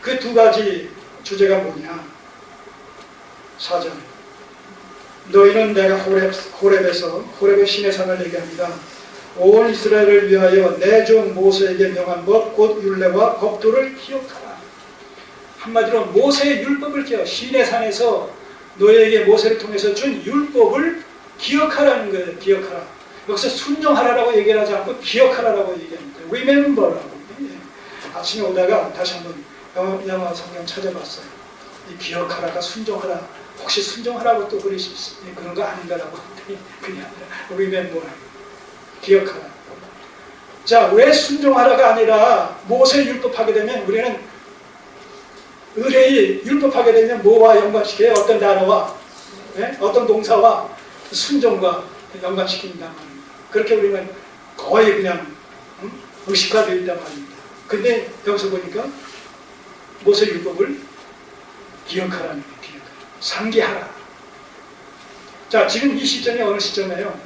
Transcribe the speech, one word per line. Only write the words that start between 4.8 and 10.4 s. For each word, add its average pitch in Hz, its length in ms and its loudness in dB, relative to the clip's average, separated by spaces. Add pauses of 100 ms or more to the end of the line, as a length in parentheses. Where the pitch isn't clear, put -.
너희는 208 440 4
내가 190 240 2
호렙, 190 360 0 (280)
호렙에서, 175 580 0 (200)
호렙의 202 260 4
신의 202 280 -2
산을 185 320 -4
얘기합니다. 170 480 -8 (640)
온 214 320 6
이스라엘을 202 600 4
위하여 185 500 4